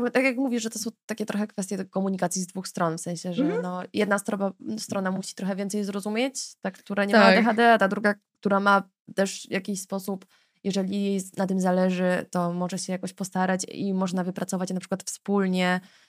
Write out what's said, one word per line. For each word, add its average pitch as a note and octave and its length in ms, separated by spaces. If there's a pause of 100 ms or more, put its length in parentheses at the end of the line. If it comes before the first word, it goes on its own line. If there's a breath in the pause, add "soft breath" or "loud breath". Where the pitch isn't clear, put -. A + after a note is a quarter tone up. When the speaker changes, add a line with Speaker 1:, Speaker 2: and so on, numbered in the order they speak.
(140)
Speaker 1:
tak B3+ 100
jak C4 140
mówisz, A#3+ 260
że A3+ 60
to G#3+ 100
są A#3 100 (160)
takie G#3+ 200
trochę G#3 220
kwestie F#3+ 380
komunikacji F#3+ 560
z F3+ 60
dwóch F#3 200
stron, E3 300
w - 40
sensie, F3 320
że A3 100
Speaker 2:
Mhm. G#4 180
Speaker 1:
no, F3+ 220 (100)
jedna G3+ 260
strona, G3 320 (260)
strona F#3+ 340
musi F#3+ 240
trochę F#3+ 200
więcej G3+ 280
zrozumieć, G#3 800
ta, F#3+ 100
która G3+ 340
nie G3+ 80
ma A3+ 60
Speaker 2:
Tak. G3 140
Speaker 1:
A F#3+ 60
D G3+ 40
H A#3 100
D, A#3 200
a A3 40
ta G3 100
druga, G#3 280 (240)
która G3 200
ma G3 240 (320)
też G3 340
w - 20
jakiś F#3+ 300
sposób, F#3+ 440 (380)
jeżeli G3 400
jej G3 160
z-, F#3+ 180
na F#3+ 100
tym F#3+ 120
zależy, F#3 720
to F3 220
może F3+ 260
się F#3 140
jakoś F#3 200
postarać F#3 580
i G3 220
można F#3 300
wypracować F#3 460
na F#3 100
przykład F#3+ 240
wspólnie F#3 760 (300 soft breath)